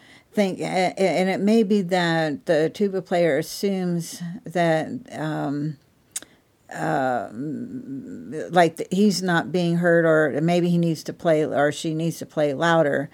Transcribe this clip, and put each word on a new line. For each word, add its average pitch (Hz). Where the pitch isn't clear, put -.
Think, 196
a-, 170
a-, -
and 185
it 175
may 220
be 202
that 165
the 156
tuba 190
player 175
assumes 175
that, 165
um, 151
uh, 139
like, 170
th-, -
he's 190
not 170
being 170
heard, 170
or 156
maybe 175
he 170
needs 170
to 165
play, 156
or 135
she 160
needs 160
to 135
play 147
louder. 151